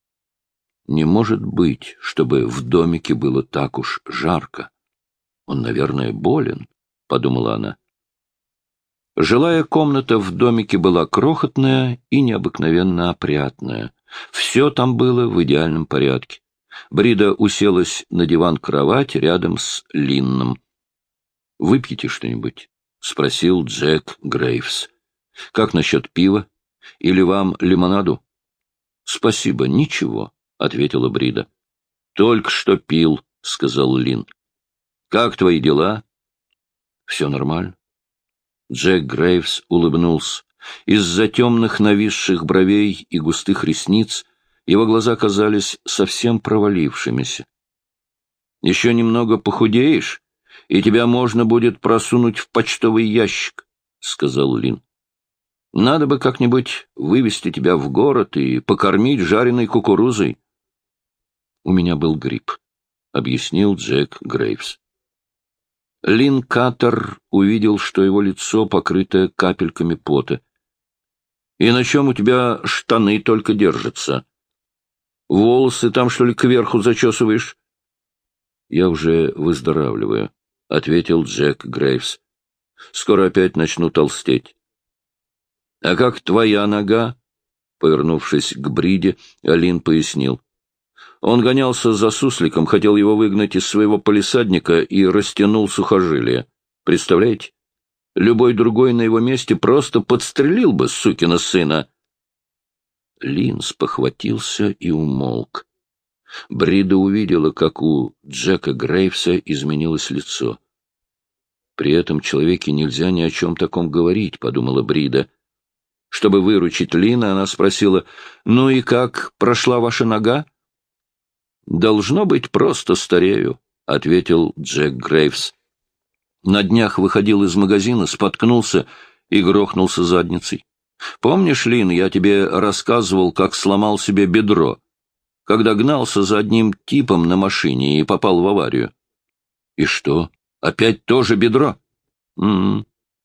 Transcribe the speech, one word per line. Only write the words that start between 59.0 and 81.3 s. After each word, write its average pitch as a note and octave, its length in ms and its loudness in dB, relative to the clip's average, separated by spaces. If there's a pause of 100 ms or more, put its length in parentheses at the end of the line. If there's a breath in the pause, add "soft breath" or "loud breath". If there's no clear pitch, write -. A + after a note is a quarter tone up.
жареной A#2 460 0
кукурузой". G#2 720 0 (1300)
"У F2+ 80 0
меня F2 240 2
был D#2 200 0
грипп", — B1 420 -8 (540)
объяснил F#2 640 -2
Джек D2 460 -4
Грейвс. - 580 -6 (1200)
Лин B2+ 400 2
Каттер A#2+ 760 -2 (120)
увидел, G#2 480 2
что - 240 -2
его G2 180 2
лицо G2+ 460 -2
покрыто F#2 680 0
капельками E2+ 600 -2
пота. - 460 -4 (1200)
"И A2+ 120 4
на B2 140 2
чём C#3 240 2
у B2 60 0
тебя B2 500 0
штаны G#2+ 560 0
только A2 340 0
держатся? C#2+ 720 -2 (1040)
Волосы A#2+ 600 2
там, B2 200 0
что B2 140 0
ли, A#2+ 100 2
кверху A#2+ 460 2
зачёсываешь?" A2+ 760 0 (1120)
"Я F2+ 200 2
уже E2 460 0
выздоравливаю", — B1 960 -2 (380)
ответил E2 560 0
Джек C#2+ 400 -2